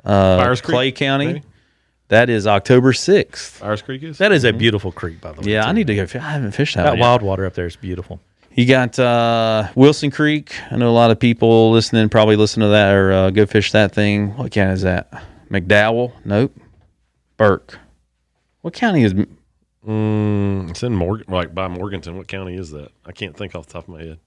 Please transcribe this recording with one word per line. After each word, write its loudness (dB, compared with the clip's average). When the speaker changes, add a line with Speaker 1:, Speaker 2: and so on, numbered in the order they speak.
Speaker 1:
Uh, 4
Speaker 2:
Byers 0
Creek, -2
Speaker 1:
Clay 0
County. -2
Speaker 2:
maybe? -6
Speaker 1:
That 4
is 0
October 4
sixth. -2
Speaker 2:
Byers -6
Creek -14
is? -18
Speaker 3:
Yeah, 2
that 4
is 2
a 4
Speaker 2:
Mm-hmm. -2
Speaker 3:
beautiful 0
creek, -12
by -16
the -16
way, -4
Speaker 1:
Yeah, 0
I -2
Speaker 3:
too. -2
Speaker 1:
need 0
to -2
go -2
fi-, -12
I -10
haven't -6
fished -4
that 0
Speaker 3:
That 2
Speaker 1:
one -2
yet. 2
Speaker 3:
wild 4
water -4
up -6
there -6
is -12
beautiful. -12
Speaker 1:
You 2
got, 2
uh, 0
Wilson 4
Creek. -4
I -6
know 0
a 2
lot 4
of 0
people 4
listening 2
probably 4
listen 0
to 2
that 4
or, 2
uh, 2
go 4
fish 0
that 2
thing. -2
What -8
county 0
is -4
that? -4
McDowell? 0
Nope. -2
Burke. 0
What -12
county 0
is 4
M- -4
Speaker 2:
Mm, -4
it's -10
in -4
Morgan, -4
like, -6
by -6
Morganton. -10
What -18
county -12
is -14
that? -18
I -20
can't -12
think -14
off -14
the -20
top -14
of -20
my -20
head. -18